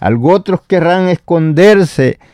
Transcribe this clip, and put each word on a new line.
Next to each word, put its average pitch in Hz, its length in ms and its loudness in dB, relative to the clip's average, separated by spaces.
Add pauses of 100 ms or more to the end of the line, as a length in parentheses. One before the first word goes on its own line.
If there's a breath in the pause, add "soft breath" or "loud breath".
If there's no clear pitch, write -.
algo 117 320 0
otros 190 300 -2
querrán 185 460 -2
esconderse 165 1080 0 (160 soft breath)